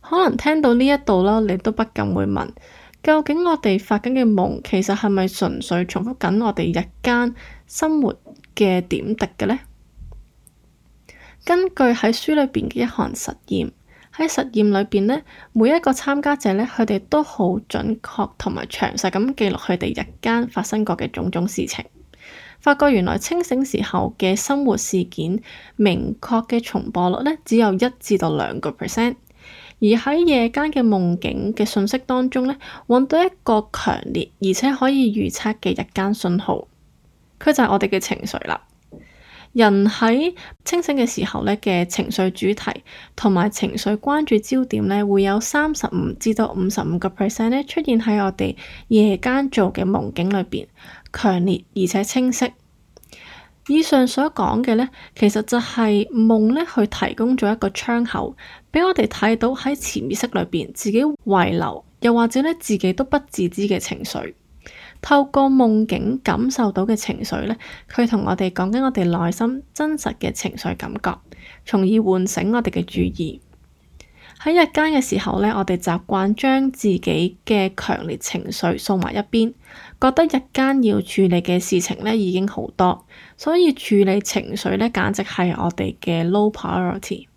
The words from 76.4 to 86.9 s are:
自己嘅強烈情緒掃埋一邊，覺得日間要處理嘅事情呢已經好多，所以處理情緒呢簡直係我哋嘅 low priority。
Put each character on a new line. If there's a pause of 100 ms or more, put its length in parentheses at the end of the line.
自
己
嘅
強
烈
情
緒
掃
埋
一
邊， (480)
覺
得
日 (100)
間
要
處
理
嘅
事
情
呢
已
經
好
多， (320)
所
以
處
理
情
緒
呢
簡
直
係
我
哋
嘅
low
priority。